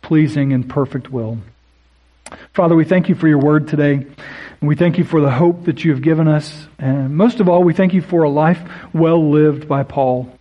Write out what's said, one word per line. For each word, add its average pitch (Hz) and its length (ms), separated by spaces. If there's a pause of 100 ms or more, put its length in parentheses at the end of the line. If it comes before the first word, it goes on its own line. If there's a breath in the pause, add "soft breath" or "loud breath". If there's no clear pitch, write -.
pleasing, 151 500
and 127 160
perfect 135 420
will." 117 280 (1160 loud breath)
Father, 170 200
we 160 100
thank 180 240
you 175 60
for 160 140
your 147 100
word 147 300
today, 147 260
and - 760
we 151 80
thank 175 220
you 175 60
for 160 160
the 139 100
hope 170 340
that - 200
you 160 60
have 131 100
given 160 260
us. 151 420 (100)
And 135 380
most 226 240
of 180 80
all, 180 140
we 170 120
thank 185 180
you 185 80
for 165 220
a 147 80
life 156 300 (340 loud breath)
well 165 360
lived 151 380
by 139 140
Paul. 127 580